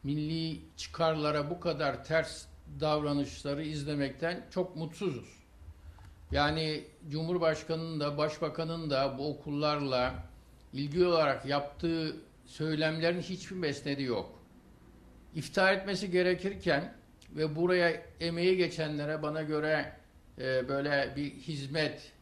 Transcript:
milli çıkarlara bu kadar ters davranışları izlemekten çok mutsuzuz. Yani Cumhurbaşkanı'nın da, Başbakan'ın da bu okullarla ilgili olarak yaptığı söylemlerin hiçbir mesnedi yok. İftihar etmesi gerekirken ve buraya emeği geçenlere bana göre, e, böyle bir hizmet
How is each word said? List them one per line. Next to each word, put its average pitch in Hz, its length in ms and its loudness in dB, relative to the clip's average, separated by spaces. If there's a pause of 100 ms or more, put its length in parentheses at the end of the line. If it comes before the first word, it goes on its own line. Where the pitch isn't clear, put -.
milli 156 580 -2 (160)
çıkarlara 151 720 0
bu 175 100 -4
kadar 147 440 -2
ters 160 420 -2 (340)
davranışları 147 840 0
izlemekten 151 880 -2
çok 185 240 -2
mutsuzuz. 160 640 -4 (920)
Yani 151 520 2 (260)
Cumhurbaşkanı'nın 160 880 0
da, 147 180 -2
Başbakan'ın 160 720 -2
da 135 280 2
bu 143 120 -2
okullarla 143 920 0 (500)
ilgili 147 320 4
olarak 151 400 4
yaptığı 156 680 0 (300)
söylemlerin 160 760 0
hiçbir 185 340 -8
mesnedi 143 480 -2
yok. 110 360 -2 (960)
İftihar 190 380 4
etmesi 190 380 -2
gerekirken 180 840 2 (360)
ve 151 260 -2
buraya 170 460 4 (180)
emeği 170 380 4
geçenlere 151 640 0
bana 156 200 -2
göre, 156 520 0 (460)
e, 131 300 0
böyle 139 460 2
bir 143 160 -4
hizmet 143 800 -4 (100)